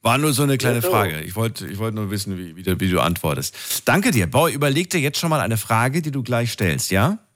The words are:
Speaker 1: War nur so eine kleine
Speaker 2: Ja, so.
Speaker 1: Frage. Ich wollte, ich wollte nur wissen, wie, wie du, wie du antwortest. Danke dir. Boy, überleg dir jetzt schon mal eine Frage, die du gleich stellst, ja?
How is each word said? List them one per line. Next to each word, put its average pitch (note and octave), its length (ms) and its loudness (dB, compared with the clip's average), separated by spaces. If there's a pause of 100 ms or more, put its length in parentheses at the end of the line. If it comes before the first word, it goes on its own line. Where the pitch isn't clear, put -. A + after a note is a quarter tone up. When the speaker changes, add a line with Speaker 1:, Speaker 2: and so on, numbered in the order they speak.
Speaker 1:
War A#2 160 2
nur D3+ 160 2
so C3+ 100 2
eine C#3 140 2
kleine A#2+ 200 2
Speaker 2:
Ja, A#2 40 0
so. G#2+ 100 0
Speaker 1:
Frage. E2+ 300 0
Ich F2+ 140 -10
wollte, A2 320 -4
ich F#2+ 120 -8
wollte A2 160 -4
nur G#2 160 -4
wissen, G2 260 -4
wie, F2 180 -10
wie F2+ 80 -16
du, F#2 160 0
wie F#2+ 100 2
du F2 100 2
antwortest. - 880 -2
Danke G3+ 240 4
dir. G2+ 160 2
Boy, D3 260 2
überleg C#3+ 360 0
dir D3+ 100 0
jetzt C#3+ 180 -2
schon E3+ 120 -2
mal D#3 100 2
eine A2 180 0
Frage, B2 440 2
die D3+ 100 -4
du C3+ 120 -2
gleich A#2+ 280 0
stellst, D#2+ 400 0
ja? C3 260 2 (180)